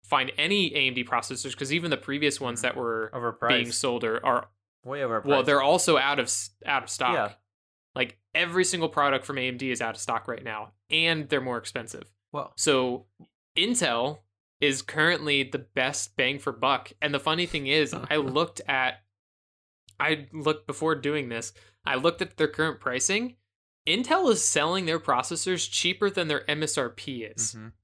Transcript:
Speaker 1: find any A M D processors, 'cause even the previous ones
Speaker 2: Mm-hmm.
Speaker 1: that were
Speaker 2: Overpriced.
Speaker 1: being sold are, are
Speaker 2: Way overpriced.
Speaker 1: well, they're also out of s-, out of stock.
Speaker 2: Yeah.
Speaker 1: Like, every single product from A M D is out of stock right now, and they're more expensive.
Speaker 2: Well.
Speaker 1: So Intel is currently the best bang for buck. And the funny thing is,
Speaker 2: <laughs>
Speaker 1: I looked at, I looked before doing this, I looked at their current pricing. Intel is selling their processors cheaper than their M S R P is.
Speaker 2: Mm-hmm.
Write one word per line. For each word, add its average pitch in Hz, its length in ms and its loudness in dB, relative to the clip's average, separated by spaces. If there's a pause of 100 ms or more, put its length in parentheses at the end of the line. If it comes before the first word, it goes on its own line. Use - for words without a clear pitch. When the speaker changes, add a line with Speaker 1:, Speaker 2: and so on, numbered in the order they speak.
Speaker 1:
find 131 320 0
any 180 380 2
A 135 140 2
M 123 60 -2
D 123 100 -2
processors, 123 520 -4
'cause 139 160 -4
even 165 180 0
the 151 60 2
previous 143 440 -2
ones 120 180 -4
Speaker 2:
Mm-hmm. 127 80 -2
Speaker 1:
that 127 100 -2
were 113 380 -4
Speaker 2:
Overpriced. 120 340 -4
Speaker 1:
being 120 240 2
sold 120 320 -2
are, 113 220 -2
are 123 220 0 (360)
Speaker 2:
Way 139 160 -8
overpriced. 113 240 -2
Speaker 1:
well, 135 180 4
they're 139 200 4
also 156 340 4
out 139 220 2
of 120 80 0
s-, - 240 -4 (160)
out 139 160 2
of - 80 -14
stock. 123 240 0
Speaker 2:
Yeah. 104 180 0 (640)
Speaker 1:
Like, 127 240 -2 (160)
every 175 300 2
single 170 240 0
product 143 360 2
from 139 140 -6
A 127 100 -2
M 123 80 -4
D 131 140 -4
is 120 100 -2
out 113 140 -2
of - 60 -14
stock 113 280 -4
right 117 160 -8
now, 107 280 -10 (180)
and 160 380 2
they're 143 120 2
more 127 180 -4
expensive. - 460 -10 (260)
Speaker 2:
Well. - 260 -10
Speaker 1:
So 127 500 2 (500)
Intel 151 600 0 (420)
is 139 220 2
currently 151 640 2
the 135 160 -6
best - 540 -2
bang 135 240 0
for 135 140 -2
buck. 123 480 0
And 147 140 0
the 143 40 0
funny 160 280 0
thing 139 220 -4
is, 151 260 2
Speaker 2:
<laughs> - 160 -10
Speaker 1:
I 151 60 2
looked 143 520 0
at, 131 280 0 (1040)
I 147 340 0
looked 151 340 -2
before 156 280 0
doing 139 360 -2
this, 113 220 -8 (340)
I 139 80 0
looked 131 280 2
at - 140 -6
their 156 120 2
current 151 320 -2
pricing. 190 560 -2 (520)
Intel 262 420 4
is 185 160 4
selling 170 380 2
their 160 160 0
processors 160 680 0
cheaper 185 400 0
than 175 180 -2
their 147 220 0
M 151 120 0
S 151 160 -2
R 123 120 -2
P 123 340 -10
is. 113 300 -6
Speaker 2:
Mm-hmm. 110 140 -14 (140)